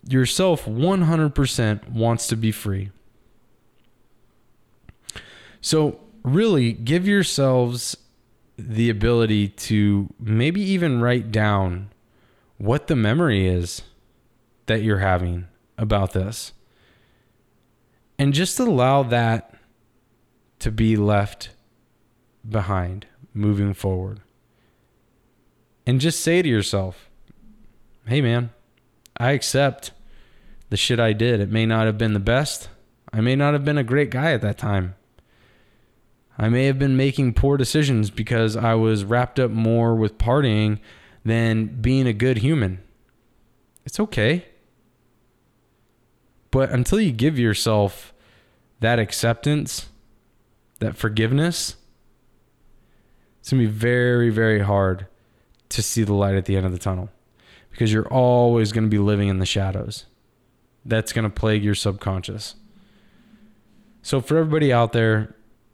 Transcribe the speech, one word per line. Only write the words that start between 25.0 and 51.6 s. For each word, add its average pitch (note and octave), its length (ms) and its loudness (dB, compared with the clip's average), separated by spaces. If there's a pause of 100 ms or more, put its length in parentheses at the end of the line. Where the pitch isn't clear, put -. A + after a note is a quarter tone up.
And B2+ 140 2
just D#3+ 200 -2
say E3+ 220 2
to E3 60 0
yourself, G2 600 -2 (1000)
"Hey C3 120 0
man, A#2+ 300 0 (680)
I B2 160 0
accept C#3 600 -2 (800)
the G#2 60 -2
shit A#2+ 220 0
I A2+ 140 4
did. A2 260 2
It G2+ 120 -2
may A2 160 0
not A2+ 200 2
have G#2+ 120 0
been A2 160 0
the G2+ 60 0
best. B2 500 -2 (420)
I G#2+ 80 -2
may B2 160 2
not C#3+ 160 2
have C#3+ 120 0
been D3 140 0
a C3+ 60 0
great C#3 260 0
guy D3+ 220 0
at A2+ 80 0
that G#2 160 -2
time. F#2 380 -4 (1400)
I A2 100 0
may B2 160 2
have C3+ 140 0
been C3+ 180 2
making C3 380 0
poor C#3 240 2
decisions C3 520 0
because A2+ 460 -2
I A2+ 180 0
was A2 300 2
wrapped A#2+ 340 0
up B2 120 0
more A2+ 440 2
with A2 220 0
partying G#2+ 640 0 (440)
than A2+ 580 0
being C3 240 2
a A#2 80 0
good B2 240 0
human. G#2 420 0 (1040)
It's - 160 -10
okay." E3 460 0 (2000)
But C3 200 2
until C3+ 300 0
you F#3 120 2
give B2+ 260 0
yourself G#2+ 760 0 (640)
that A#2 180 2
acceptance, - 920 -2 (920)
that A2+ 160 -4
forgiveness, A#2+ 800 -2 (1600)